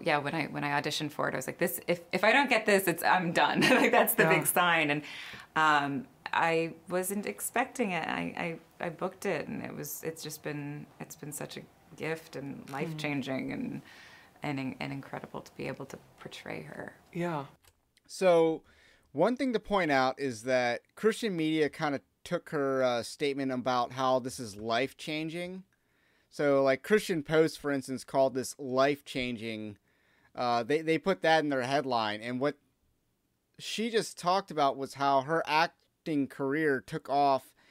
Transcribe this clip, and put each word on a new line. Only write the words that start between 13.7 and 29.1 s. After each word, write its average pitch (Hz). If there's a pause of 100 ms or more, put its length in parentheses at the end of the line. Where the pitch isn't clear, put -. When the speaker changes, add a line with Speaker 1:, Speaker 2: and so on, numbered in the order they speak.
Speaker 1:
and, 135
and 139
incredible -
to -
be 147
able 139
to - (220)
portray -
her. - (180)
Speaker 2:
Yeah. 170 (600)
Speaker 3:
So 165 (500)
one 196
thing 262
to 214
point 180
out 131
is 123
that 123 (120)
Christian 214
media 156
kinda 147 (220)
took -
her, 135
uh, 120
statement 135
about 123
how 131
this 127
is 107
life-changing. 156 (680)
So, 143
like, 135
Christian 196
Post, 160
for 143
instance, 131
called 135
this 123
life-changing. 123 (560)